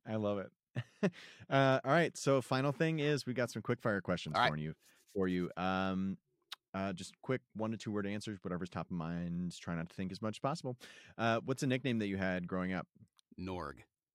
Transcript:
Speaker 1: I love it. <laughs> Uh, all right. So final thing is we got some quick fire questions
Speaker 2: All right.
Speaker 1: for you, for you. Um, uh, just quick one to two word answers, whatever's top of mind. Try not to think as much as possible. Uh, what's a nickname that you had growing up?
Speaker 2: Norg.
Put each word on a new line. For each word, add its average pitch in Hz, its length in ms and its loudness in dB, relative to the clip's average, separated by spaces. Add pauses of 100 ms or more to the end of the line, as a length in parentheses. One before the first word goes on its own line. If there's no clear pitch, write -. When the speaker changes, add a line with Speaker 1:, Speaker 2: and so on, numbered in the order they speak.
Speaker 1:
I 110 80 -2
love 104 240 2
it. - 120 -8 (500)
<laughs> 185 100 4 (380)
Uh, 135 360 6
all 135 60 2
right. 160 260 4
So 139 240 4
final 135 300 2
thing 160 280 2
is 147 260 2
we 127 80 -2
got 120 180 0
some 113 100 -6
quick 123 200 0
fire 101 200 2
questions 87 340 -2
Speaker 2:
All 104 60 6
right. 120 100 6
Speaker 1:
for 76 60 -4
you, 76 160 -4 (400)
for 95 140 2
you. 90 280 2
Um, 95 640 0 (560)
uh, 95 180 -2
just 95 300 -10
quick 127 200 -2 (140)
one 110 160 -2
to 110 60 -4
two 110 140 -6
word 101 160 0
answers, 104 340 -6
whatever's 90 280 -4
top 82 180 -6
of 90 100 -4
mind. 85 600 -4
Try 87 180 -6
not 82 140 -4
to - 60 -20
think 95 160 -4
as 95 100 -10
much 110 140 -2
as - 40 -16
possible. 139 360 -4 (420)
Uh, 113 280 4
what's 135 180 -2
a 143 40 2
nickname 127 320 2
that 104 80 2
you 95 100 0
had 92 300 0
growing 92 260 0
up? 90 140 -2 (520)
Speaker 2:
Norg. 87 360 -6 (400)